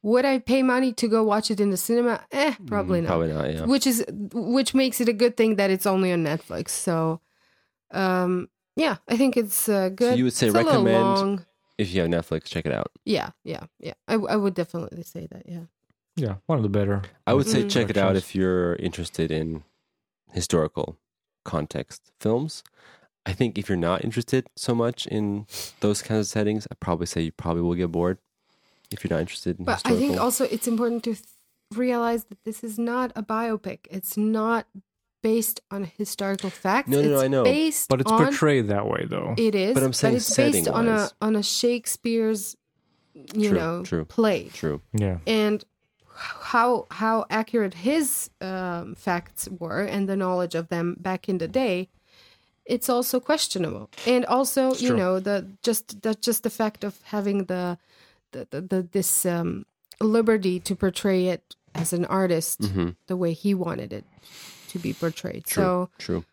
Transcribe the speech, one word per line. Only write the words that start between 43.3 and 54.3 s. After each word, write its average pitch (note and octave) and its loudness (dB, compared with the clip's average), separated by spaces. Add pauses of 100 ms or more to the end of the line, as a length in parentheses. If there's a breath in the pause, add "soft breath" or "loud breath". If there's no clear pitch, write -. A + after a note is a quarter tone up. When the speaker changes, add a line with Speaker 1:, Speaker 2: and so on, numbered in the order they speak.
Speaker 1:
you G#3 2
Speaker 2:
True, F#3+ 4
Speaker 1:
know, E3+ -2
Speaker 2:
true, F3+ -2
Speaker 1:
play. G#3 0
Speaker 2:
true. D2+ -4 (140)
Speaker 3:
Yeah. G2 0 (100)
Speaker 1:
And G#3+ 0 (500)
how, - 0
how A3 0
accurate A3 0
his, C4 0 (100)
um, F#3 -6
facts - -4 (100)
were E3 -4
and G3+ -2
the F#3+ -2
knowledge F3+ -2
of E3 -4
them F3 -2
back F#3 -6
in F#3 0
the E3 -4
day, F#3+ -2 (760 soft breath)
it's A#3+ -2
also B3 0
questionable. - -2 (160)
And B3 4
also, C4 2